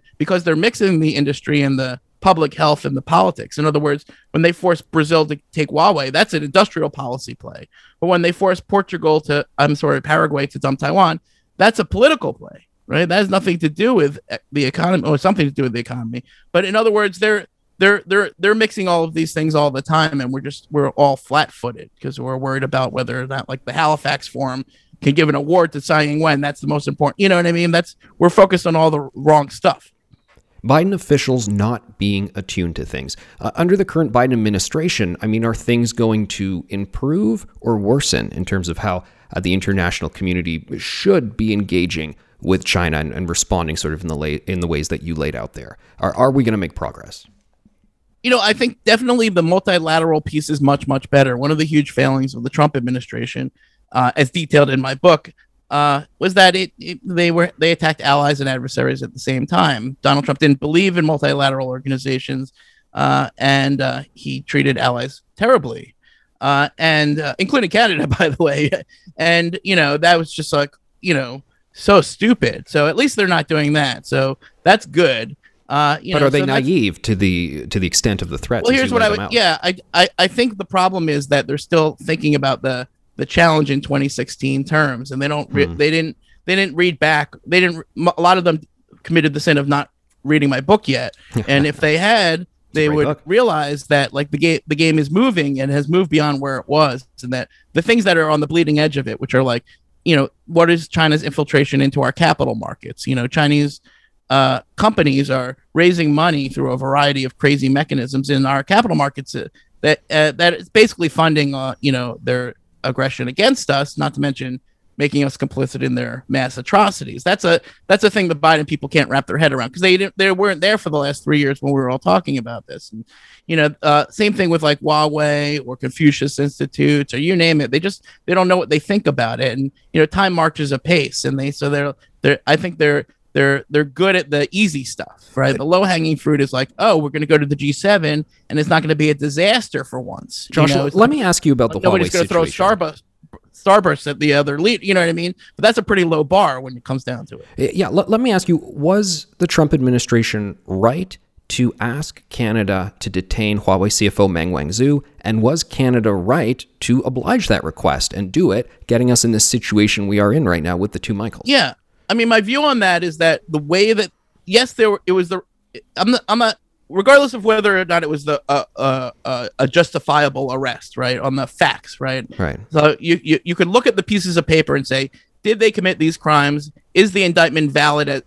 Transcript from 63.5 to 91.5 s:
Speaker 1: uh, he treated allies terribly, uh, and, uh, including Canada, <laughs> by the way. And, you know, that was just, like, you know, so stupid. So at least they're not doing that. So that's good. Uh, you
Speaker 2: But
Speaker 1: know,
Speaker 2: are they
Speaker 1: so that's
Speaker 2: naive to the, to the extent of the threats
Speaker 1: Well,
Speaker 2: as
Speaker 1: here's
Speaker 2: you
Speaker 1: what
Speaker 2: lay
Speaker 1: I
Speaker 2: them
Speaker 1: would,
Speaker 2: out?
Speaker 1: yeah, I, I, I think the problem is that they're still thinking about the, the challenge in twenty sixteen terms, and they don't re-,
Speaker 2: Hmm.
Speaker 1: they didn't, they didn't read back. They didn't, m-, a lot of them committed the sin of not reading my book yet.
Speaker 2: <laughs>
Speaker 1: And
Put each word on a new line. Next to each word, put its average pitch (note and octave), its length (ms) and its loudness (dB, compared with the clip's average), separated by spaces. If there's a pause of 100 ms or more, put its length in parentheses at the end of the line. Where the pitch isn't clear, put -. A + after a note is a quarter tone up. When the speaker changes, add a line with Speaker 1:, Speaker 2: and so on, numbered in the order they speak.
Speaker 1:
uh, C3 220 -4 (100)
he C3+ 300 -12
treated C#3 340 0
allies B2 460 -4 (120)
terribly, D#3+ 580 0 (460)
uh, C#3 380 0
and, D3+ 420 0
uh, C#3+ 180 -6
including G3 320 0
Canada, G#3+ 380 0
<laughs> C3 120 -2
by F3 100 2
the C#3 120 -4
way. D3+ 280 0 (480)
And, E3+ 460 0
you F#3+ 120 -2
know, D3 220 2
that E3+ 200 4
was E3 140 -6
just, - 220 -8
like, C#3+ 200 0 (280)
you F3+ 120 0
know, C3+ 300 -6 (300)
so G3+ 260 4
stupid. - 720 0
So D3 180 0
at D#3 80 -4
least C4+ 220 0
they're G3+ 100 0
not E3 220 0
doing D3+ 240 0
that. C#3 340 -2
So C3+ 300 -2 (260)
that's G#3 220 4
good. C#3 500 0 (320)
Uh, D3 340 0
you F#3 120 -8
Speaker 2:
But D3+ 80 2
Speaker 1:
know, C#3+ 60 6
Speaker 2:
are - 20 0
they C#3+ 100 2
Speaker 1:
so C#3 60 0
that's C3+ 200 0
Speaker 2:
naive B2+ 360 0
to A2+ 120 -2
the, F2 540 -2
to F#2 100 -6
the F#2 100 0
extent G2 340 0
of F2 80 -8
the C#2 80 -6
threats A2+ 260 -4
Speaker 1:
Well, A#3+ 80 2
Speaker 2:
as C4+ 60 2
Speaker 1:
here's C4 120 0
Speaker 2:
you - 40 -2
Speaker 1:
what A#3 80 2
Speaker 2:
lay A3 60 4
Speaker 1:
I - 20 0
Speaker 2:
them G#3 80 -2
Speaker 1:
would, F#3+ 80 -8
Speaker 2:
out? - 80 -6
Speaker 1:
yeah, G3 280 2
I, F3+ 140 -2 (180)
I, F3+ 140 4 (100)
I F#3 120 2
think A#3+ 280 -2
the F#3+ 60 -8
problem F#3 460 0
is C#3+ 180 -2
that C#3 180 2
they're C#3 120 -4
still D#3 460 0
thinking D3 320 0
about C3+ 260 0
the, B2+ 260 -4 (300)
the C#3 80 -4
challenge D#3 460 2
in C#3 100 -2
twenty C#3 260 -2
sixteen C3+ 560 -6
terms, C#3 480 -2
and C3 80 -6
they C#3 80 -2
don't D3 240 -6
re-, C#3+ 140 0
Speaker 2:
Hmm. E2+ 100 -4
Speaker 1:
they D3 140 2
didn't, D#3+ 280 -2 (280)
they F3+ 100 0
didn't F#3+ 200 -2
read F3 240 0
back. D3+ 360 0 (120)
They F3+ 120 2
didn't, F3 240 0 (140)
m-, E3+ 180 0
a D#3+ 60 -4
lot F3+ 160 6
of F3+ 60 -2
them D#3+ 180 0 (400)
committed D#3 320 0
the D3+ 60 -8
sin D3 180 2
of C#3 100 -2
not C#3+ 220 -2 (340)
reading C#3+ 260 2
my C3 120 0
book F#3+ 260 2
yet. B2+ 280 -4 (160)
Speaker 2:
<laughs> A2 160 -4
Speaker 1:
And C#3 180 4